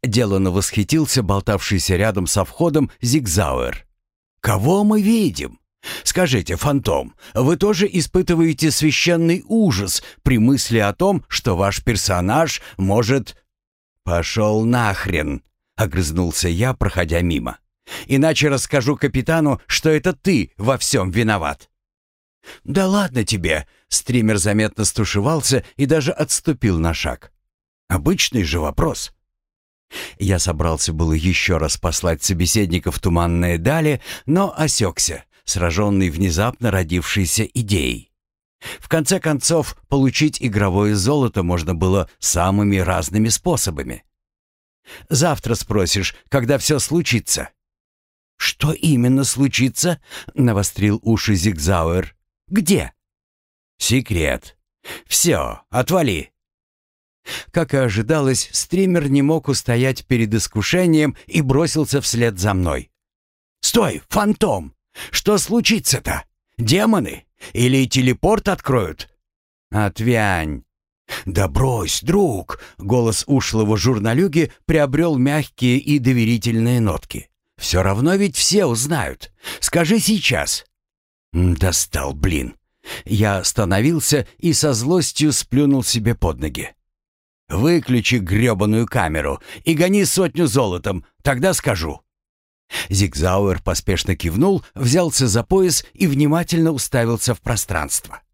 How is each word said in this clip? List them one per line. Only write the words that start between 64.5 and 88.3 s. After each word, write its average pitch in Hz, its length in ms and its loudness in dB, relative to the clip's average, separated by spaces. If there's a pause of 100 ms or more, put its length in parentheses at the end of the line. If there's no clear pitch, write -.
Что - 260 0
случится-то? 180 840 -2 (340)
Демоны? 143 680 0 (280)
Или 127 340 2
телепорт 131 600 2
откроют?» 127 640 -2 (600)
«Отвянь!» 101 920 -2 (640)
«Да 95 220 0
брось, 117 540 -2
друг!» — 165 600 -2 (160)
голос 113 500 0
ушлого 110 500 2
журналюги 131 760 2 (140)
приобрёл 151 520 2
мягкие 127 600 0
и 147 220 2
доверительные 117 800 2
нотки. - 500 -4 (280)
«Всё - 260 0
равно 117 320 2
ведь 196 200 0
все 190 300 2
узнают. 117 680 -4 (260)
Скажи 175 400 2
сейчас!» 147 680 -2 (680)
«М, 87 220 4
достал, 76 580 -2
блин!» 71 420 -2 (500)
Я 101 340 0
остановился 120 880 0 (100)
и 170 160 0
со 143 200 2
злостью 147 600 0
сплюнул 139 500 2
себе 113 320 0
под 78 240 -2
ноги. 69 340 -8 (760)
«Выключи 127 680 2
грёбаную 107 720 2